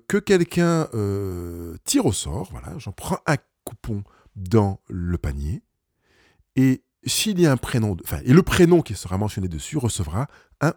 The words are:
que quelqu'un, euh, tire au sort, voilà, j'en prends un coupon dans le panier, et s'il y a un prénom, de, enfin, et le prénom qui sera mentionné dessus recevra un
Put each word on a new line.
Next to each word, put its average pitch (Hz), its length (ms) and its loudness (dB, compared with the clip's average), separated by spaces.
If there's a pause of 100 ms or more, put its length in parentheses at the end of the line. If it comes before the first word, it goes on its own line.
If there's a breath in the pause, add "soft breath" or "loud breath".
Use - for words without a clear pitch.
que 196 80 2
quelqu'un, 170 760 2
euh, 90 920 -4
tire 254 220 2
au 107 60 2
sort, 98 380 -6
voilà, - 260 -12
j'en 107 140 -12
prends - 340 -6
un 135 120 2 (260)
coupon 107 400 -8 (320 soft breath)
dans 98 540 2
le 87 280 -4
panier, 73 460 -4 (920)
et 131 260 2 (220)
s'il 208 340 -2
y 175 60 6
a 143 80 6
un 123 40 2
prénom, 107 380 -2
de, - 80 -12
enfin, - 220 -6
et 123 80 6
le 180 100 8
prénom 175 380 6
qui - 120 -6
sera 92 240 -6
mentionné 101 300 -2
dessus 82 300 -8
recevra 104 500 -4 (320 soft breath)
un 156 180 2